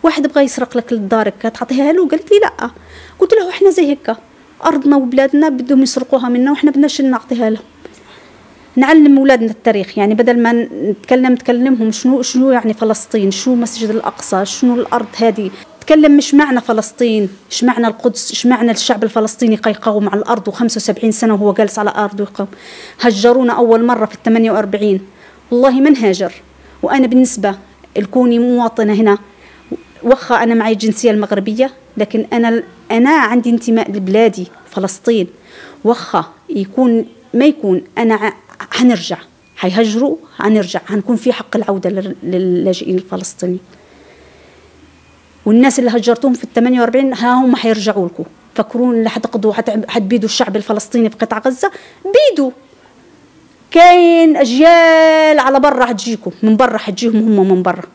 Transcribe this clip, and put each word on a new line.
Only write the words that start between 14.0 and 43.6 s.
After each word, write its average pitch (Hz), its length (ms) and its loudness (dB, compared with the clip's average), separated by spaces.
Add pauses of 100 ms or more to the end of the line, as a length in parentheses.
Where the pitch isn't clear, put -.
شنو 247 300 -2
الارض 240 320 -4 (100)
هذه. 214 340 -2 (300)
تكلم 302 360 6
مش 285 180 2
معنى 277 260 4
فلسطين، 220 680 -2 (220)
اش - 140 -4
معنى 233 220 0
القدس، - 460 -4
اش - 140 -4
معنى 233 240 2
الشعب 220 340 -2
الفلسطيني 220 520 0
كيقاوم 208 520 -2
على 202 120 -2
الارض 214 280 -4
وخمسة 226 300 -4
وسبعين 214 340 -2
سنه 220 220 0
وهو 202 180 0
جالس 214 260 -2
على 208 180 -2
ارض 202 240 -4
ويقاوم. 196 280 -8 (520)
هجرونا 240 520 2
اول 226 320 2
مره 233 220 0
في - 80 -12
الثمانية 226 360 0
وأربعين، 202 500 -2 (500)
والله 254 300 2
ما 294 100 4
نهاجر. 196 420 0 (500)
وانا 262 240 0
بالنسبه 226 480 0 (420)
لكوني 233 420 0
مواطنه 233 540 0
هنا، 202 260 2 (840)
واخا 247 400 0
انا 233 120 0
معي 226 180 0
الجنسيه 220 380 -2
المغربيه، 214 600 -2 (260)
لكن 214 360 -4
انا، 233 300 0 (280)
انا 240 200 2
عندي 247 400 0
انتماء 226 400 0
لبلادي 196 560 0 (240)
فلسطين. 196 560 -4 (580)
واخا 208 400 -2 (260)
يكون 226 560 0 (280)
ما 247 100 2
يكون، 208 380 0 (160)
انا 226 160 2
ع-، 214 180 -4 (380)
حنرجع، 220 460 0 (400)
حيهجروا 226 600 -2 (220)
حنرجع، 196 480 -2
حنكون 208 300 -4
في 240 160 -2
حق - 240 -8
العوده 190 340 -4
لل-، 190 320 -8
للاجئين 185 760 -2
الفلسطينيين. 185 640 -8 (1900)